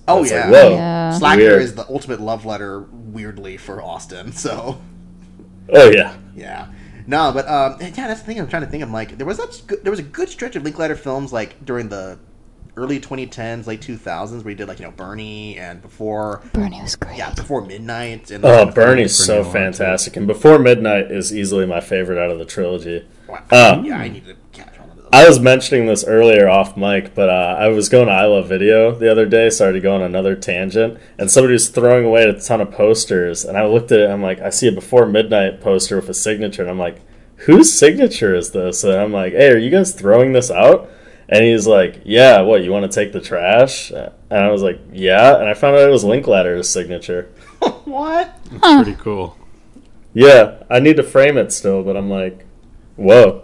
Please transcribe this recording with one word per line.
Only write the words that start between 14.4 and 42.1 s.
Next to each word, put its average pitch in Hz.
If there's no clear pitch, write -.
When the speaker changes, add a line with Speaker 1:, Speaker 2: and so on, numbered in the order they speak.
Speaker 1:
where 107
he 104
did, 98
like, 92
you 87
know, 85
Bernie 104
and 87
before 107
Speaker 3:
Bernie 202
was -
great. -
Speaker 1:
Yeah, 104
Before 127
Midnight. 113
And 101
Speaker 2:
Oh, 117
Speaker 1:
like, -
Speaker 2:
Bernie's 117
so -
Speaker 4:
Bernie, 107
I 104
liked 87
it. 104
Speaker 2:
fantastic. 95
And 104
Before 151
Midnight 107
is 98
easily 98
my 87
favorite 92
out 87
of 85
the 82
trilogy. 85
Speaker 1:
Wow. -
Speaker 2:
Uh, 123
Speaker 1:
Yeah, 294
I 120
need 95
to 92
catch -
all -
of -
those. -
Speaker 2:
I 151
was 143
mentioning 127
this 107
earlier 110
off 95
mic, 98
but, 98
uh, 90
I 107
was 107
going 123
to 101
I 95
Love 98
Video 110
the 117
other 110
day. 113
Sorry 98
to 95
go 98
on 95
another 95
tangent. 98
And 101
somebody 131
was 117
throwing 120
away 113
a 107
ton 110
of 101
posters. 98
And 95
I 107
looked 117
at 110
it, 104
I'm 101
like, 92
I 98
see 127
a 110
Before 113
Midnight 101
poster 98
with 92
a 95
signature. 104
And 87
I'm 92
like, 87
"Whose 202
signature 151
is 87
this?" 90
And 98
I'm 104
like, 92
"Hey, 135
are 117
you 120
guys 185
throwing 120
this 123
out?" 120
And 110
he's 113
like, 98
"Yeah, 117